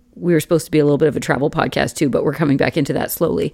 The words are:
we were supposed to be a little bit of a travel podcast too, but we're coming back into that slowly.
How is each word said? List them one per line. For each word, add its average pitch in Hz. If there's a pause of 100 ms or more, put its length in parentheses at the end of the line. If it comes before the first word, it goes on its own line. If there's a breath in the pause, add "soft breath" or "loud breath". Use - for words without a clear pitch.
(140)
we 175
were 156
supposed 160
to -
be 151
a 147
little 147
bit 151
of 135
a -
travel 147
podcast 139
too, 151
but -
we're 151
coming 143
back 151
into 147
that -
slowly. -